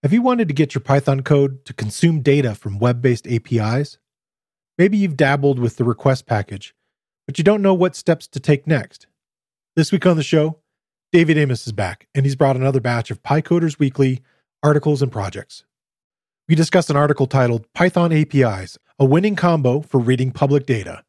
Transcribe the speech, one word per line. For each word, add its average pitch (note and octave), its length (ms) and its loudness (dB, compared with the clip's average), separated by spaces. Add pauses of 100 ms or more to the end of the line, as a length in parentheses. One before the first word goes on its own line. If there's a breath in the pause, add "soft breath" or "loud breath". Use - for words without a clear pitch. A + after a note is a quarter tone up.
Have C#3+ 100 2
you A#3+ 80 2
wanted A#3+ 260 0
to D3 60 -4
get D3 200 0
your C3+ 60 -4
Python C#3 400 0
code C#3 460 0
to - 80 -16
consume D3+ 480 0
data C3+ 340 0
from G2+ 240 -10
web-based A#2+ 480 0
A A#2+ 120 -2
P - 180 -4
Is? A#2 400 -4 (800)
Maybe G3 180 2
you've F#3+ 220 -2
dabbled C#3 420 2
with A#2+ 160 -2
the - 80 -2
request B2+ 440 -2
package, G2+ 460 -6 (540)
but C#3 100 -10
you E3 60 -2
don't G3+ 180 2
know G3 120 2
what F3+ 200 0
steps - 360 -4
to C#3 100 -10
take C#3+ 280 0
next. - 400 -4 (680)
This D#3+ 160 0
week G3 140 0
on F3+ 100 4
the D#3 80 -2
show, D#3 360 0 (520)
David D#3+ 260 4
Amos C3+ 300 -2
is A2+ 60 -8
back, G2 420 -8
and C#3 100 2
he's C3+ 120 -2
brought C3+ 180 2
another C3 240 0
batch A#2+ 320 -4
of - 100 -10
PyCoders D#3+ 580 -2
Weekly C3+ 420 0 (420)
articles D3 380 2
and C3+ 100 -2
projects. F#2+ 540 -10 (800)
We D#3+ 80 4
discuss E3 340 0
an D3+ 60 0
article C#3+ 320 2
titled A#2+ 460 0
Python E3+ 400 0
A D#3 100 2
P C#3 200 0
Is, G2 360 -6 (180)
a C#3 60 2
winning F3 320 2
combo D3+ 460 0
for C#3+ 180 -2
reading B2+ 320 -2
public C#3 340 0
data. G2 440 -6